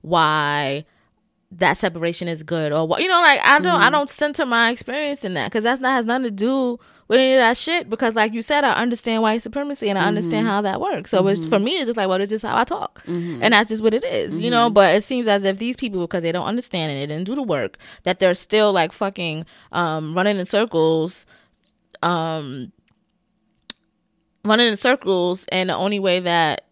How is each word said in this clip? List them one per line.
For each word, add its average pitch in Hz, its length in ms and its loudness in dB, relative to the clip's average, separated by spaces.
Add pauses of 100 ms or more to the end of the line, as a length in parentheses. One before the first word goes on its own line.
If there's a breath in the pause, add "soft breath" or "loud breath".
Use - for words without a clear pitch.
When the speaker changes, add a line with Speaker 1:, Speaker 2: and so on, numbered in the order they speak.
Speaker 1:
why 151 840 0 (680)
that 165 240 2
separation 170 520 -4
is 160 140 -8
good 156 280 -2
or 160 160 0
what, - 140 0
you 359 80 0
know, 349 120 4
like, 294 240 6
I 285 140 8
don't, 339 200 2
I 202 60 6
Speaker 2:
Mm-hmm. 269 60 4
Speaker 1:
don't 285 180 0
center 294 360 -2
my 233 240 2
experience 277 560 -6
in 185 80 -4
that, 131 180 -4
'cause 214 120 -2
that's 254 180 0
not, 262 100 0
has 247 140 0
nothing 247 180 -2
to 233 80 -4
do 247 480 -2 (300 soft breath)
with 233 100 4
any 262 140 4
of 262 60 6
that 233 180 4
shit, 330 320 -4
because, 226 260 -2
like 214 160 2
you 226 100 -6
said, 285 220 0
I 247 80 2
understand 233 500 -2
white 226 200 0
supremacy 277 480 -6
and 196 100 0
I - 60 2
understand 208 400 0
Speaker 2:
Mm-hmm. 214 100 0
Speaker 1:
how 208 60 0
that 196 180 -2
works. - 320 -6
So 190 160 4
it's, 180 140 0
Speaker 2:
Mm-hmm. 160 80 -6
Speaker 1:
for 202 100 2
me, 233 140 0
it's 302 140 -2
just 233 100 -4
like, 196 100 0
well, 185 140 0
it's 202 80 -4
just 214 160 -6
how - 120 0
I 226 60 2
talk. - 420 -6
Speaker 2:
Mm-hmm. 170 380 -6
Speaker 1:
And 226 100 4
that's 240 140 4
just 220 160 -6
what 220 100 4
it 247 120 -2
is, 170 360 -4
you 240 80 -2
know? 233 180 4
Speaker 2:
Mm-hmm. 214 80 0
Speaker 1:
But 190 200 8
it 208 80 2
seems 247 240 -4
as 202 160 2
if 190 140 0
these 240 180 -4
people, 208 240 -6
because 170 240 -4
they 165 80 -2
don't 180 140 -4
understand 190 480 -4
and 139 80 -6
they 143 120 -4
didn't 170 120 -6
do 226 100 -6
the 285 80 -4
work, 143 340 -4 (260 loud breath)
that 185 160 -2
they're 180 140 4
still, 208 380 2
like, 180 220 0
fucking, 170 520 -6 (280 soft breath)
um, 156 420 -2
running 202 240 2
in 180 60 -4
circles, 170 800 0 (760 soft breath)
um, 160 680 -4 (1700)
running 220 220 4
in 208 100 0
circles, 185 760 0
and 185 180 -2
the 160 60 -2
only 202 240 -2
way 185 200 2
that 170 520 0